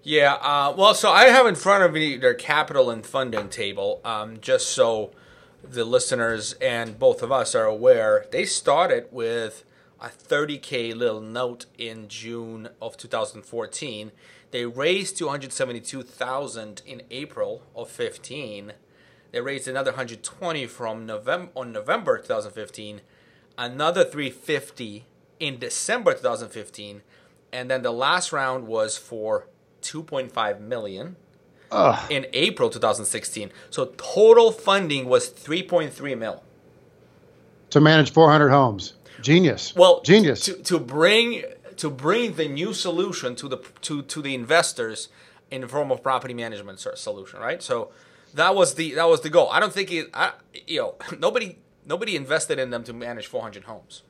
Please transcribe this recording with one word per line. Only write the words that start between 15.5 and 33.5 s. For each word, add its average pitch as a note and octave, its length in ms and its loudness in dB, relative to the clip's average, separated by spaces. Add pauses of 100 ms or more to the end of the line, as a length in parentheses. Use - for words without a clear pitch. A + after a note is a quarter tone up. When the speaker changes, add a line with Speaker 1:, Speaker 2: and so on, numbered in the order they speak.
Speaker 1:
seventy-two B2 520 -8
thousand B2 840 -10
in C3 160 -18 (100)
April A#2+ 520 -8 (120)
of A2+ 140 -12
fifteen. G#2+ 840 -10 (580)
They A#2+ 100 -4
raised C3+ 260 -8
another C3 240 -2
hundred A#2 320 -10
twenty D#3+ 420 -8
from A2+ 400 -10
Novem-, A#2 500 -6
on B2 180 -10
November B2+ 440 -2
two - 60 -14
thousand G#2+ 300 -6
fifteen, G#2 480 -14 (560)
another D3 480 0
three C#3+ 260 -8
fifty A#2+ 720 -8 (340)
in C3+ 200 -8
December F#3 540 -2
two - 80 -8
thousand A#2 280 -4
fifteen, G#2 520 -16 (500)
and B2+ 180 -10
then C3 140 0
the B2+ 80 0
last C#3 400 0
round C3 340 -2
was A2 320 -2
for G#2+ 480 -4 (360)
two D#3 220 -10
point C3 280 -8
five G#2 280 -2
million G#2+ 560 -10 (560)
Speaker 2:
Ugh. D#3 400 2
Speaker 1:
in C3+ 220 -4
April C#3 360 0
two A#2 100 -8
thousand A2 260 0
sixteen. G#2 460 -8 (180)